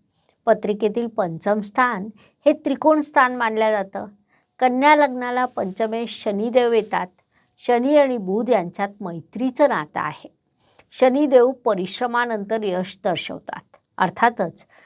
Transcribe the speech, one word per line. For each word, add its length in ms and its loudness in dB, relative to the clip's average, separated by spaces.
पत्रिकेतील 600 0
पंचम 540 -4
स्थान 480 -2
हे 60 6
त्रिकोण 480 0
स्थान 360 0
मानलं 340 0
जातं. 360 -4
कन्या 380 4
लग्नाला 480 0
पंचमेश 800 -6
शनिदेव 480 0
येतात. 340 0
शनी 380 2
आणि 220 4
बुध 320 -2
यांच्यात 380 0
मैत्रीचं 680 -2
नातं 320 -4
आहे. 340 -10
शनिदेव 520 4
परिश्रमानंतर 1120 -4
यश 420 -6
दर्शवतात. 560 -6
अर्थातच 680 -2